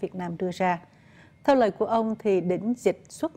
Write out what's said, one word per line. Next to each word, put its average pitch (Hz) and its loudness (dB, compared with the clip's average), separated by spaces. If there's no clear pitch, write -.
Việt 190 -6
Nam 175 -8
đưa 185 -4
ra. 175 0
Theo 285 4
lời 233 4
của 220 -2
ông 220 0
thì 190 2
đỉnh 190 -2
dịch - -2
xuất - -6